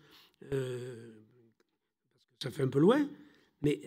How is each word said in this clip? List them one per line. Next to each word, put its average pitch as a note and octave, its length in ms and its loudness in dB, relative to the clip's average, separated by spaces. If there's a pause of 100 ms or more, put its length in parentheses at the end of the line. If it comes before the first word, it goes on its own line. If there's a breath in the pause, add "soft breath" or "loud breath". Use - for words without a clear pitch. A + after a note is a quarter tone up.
(520 soft breath)
euh, B2 600 -6 (1040)
parce - 180 -20
que - 60 -14
ça B2+ 80 -6
fait C#3 120 -6
un C3 60 2
peu C#3 120 0
loin, C4 280 6 (540 loud breath)
mais D3 240 2